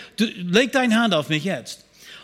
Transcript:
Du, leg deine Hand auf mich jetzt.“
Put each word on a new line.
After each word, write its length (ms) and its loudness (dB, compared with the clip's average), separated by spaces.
Du, 100 2
leg 340 2
deine 240 2
Hand 200 2
auf 160 0
mich 120 0
jetzt.“ 420 -8